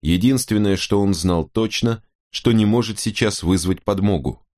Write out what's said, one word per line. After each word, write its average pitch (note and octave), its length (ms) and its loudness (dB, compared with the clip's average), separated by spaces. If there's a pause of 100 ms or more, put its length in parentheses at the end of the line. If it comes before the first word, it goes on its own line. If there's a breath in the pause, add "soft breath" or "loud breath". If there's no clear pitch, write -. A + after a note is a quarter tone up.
Единственное, G#2 760 2
что G2+ 240 0
он G2 120 0
знал E2+ 340 0
точно, A2+ 560 -2 (260)
что - 220 -2
не A2 140 4
может A2+ 340 0
сейчас A2 440 -4
вызвать F#2 400 0
подмогу. F#2+ 600 -2 (120)